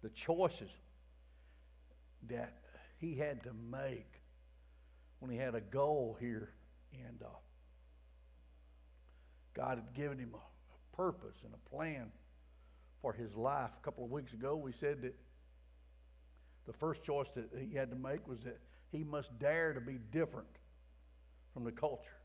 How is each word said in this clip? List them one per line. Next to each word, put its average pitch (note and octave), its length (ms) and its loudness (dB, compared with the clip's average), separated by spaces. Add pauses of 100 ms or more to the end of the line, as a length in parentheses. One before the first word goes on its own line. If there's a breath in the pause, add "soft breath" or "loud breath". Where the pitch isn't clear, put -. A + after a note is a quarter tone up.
the - 60 -4
choices E3 600 2 (1600 soft breath)
that A#2 240 -2 (420 loud breath)
he D#3+ 180 -2
had C#3 280 2
to B2+ 80 -6 (200)
make C3 520 -4 (960 soft breath)
when B2+ 120 -6
he A#2 60 0
had B2+ 180 2
a A2+ 60 2
goal C3 580 4
here, A2+ 300 0 (460)
and, A#2+ 280 -10
uh, A2+ 60 -10 (2250 soft breath)
God B2+ 240 2
had A#2+ 160 -6
given C#3 260 -2
him A#2+ 140 -4
a, - 60 -10
a - 580 -18
purpose F3+ 480 0
and A2+ 80 -12
a - 160 -16
plan C#3+ 420 -2 (920 soft breath)
for B2 100 2
his A2 220 -2
life. B2 440 4
A - 60 -16
couple C3+ 180 -2
of A#2+ 80 -4
weeks B2+ 220 -4
ago, C3 240 2
we C#3 240 -2
said C#3+ 220 2
that B2 120 -2 (1500 soft breath)
the A2+ 60 -6
first D#3 300 2
choice C#3+ 320 4
that A2+ 160 -2 (100)
he C3+ 160 -2
had C3 140 2
to B2 60 -4
make C3 300 0
was B2 180 -4
that A#2+ 160 -6 (300 loud breath)
he D#3 140 0
must D3 340 -2
dare D#3 360 6
to C3 80 0
be B2+ 160 -4 (120)
different D#3 380 2 (1040)
from B2 120 -2
the A#2 80 0
culture. - 520 0